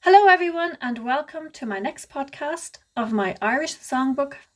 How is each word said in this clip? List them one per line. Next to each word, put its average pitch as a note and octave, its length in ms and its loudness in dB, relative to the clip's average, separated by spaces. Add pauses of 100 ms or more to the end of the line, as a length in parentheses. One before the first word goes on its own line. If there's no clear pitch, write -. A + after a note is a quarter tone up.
Hello G4+ 220 8
everyone, E4+ 540 2
and A#3 240 -8
welcome D4 480 -6
to - 120 -14
my G#3 140 -6
next C#4 320 -10
podcast D4 680 -10 (180)
of A3+ 160 -4
my G3 280 -2
Irish C4 360 -4
songbook C4 580 -4 (220)